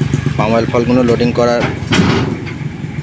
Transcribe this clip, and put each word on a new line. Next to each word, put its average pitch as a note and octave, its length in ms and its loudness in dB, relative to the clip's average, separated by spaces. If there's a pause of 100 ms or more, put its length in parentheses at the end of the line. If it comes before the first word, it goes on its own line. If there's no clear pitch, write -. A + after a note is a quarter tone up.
(380)
পাম G#2+ 160 2
অয়েল A2+ 180 2
ফলগুলো B2 320 2
লোডিং A#2 280 2
করার A#2+ 300 2 (1400)